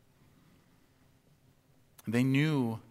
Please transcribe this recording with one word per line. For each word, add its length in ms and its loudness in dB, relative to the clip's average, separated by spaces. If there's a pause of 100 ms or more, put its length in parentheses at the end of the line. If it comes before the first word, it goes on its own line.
(2000)
They 160 0
knew 560 0 (120)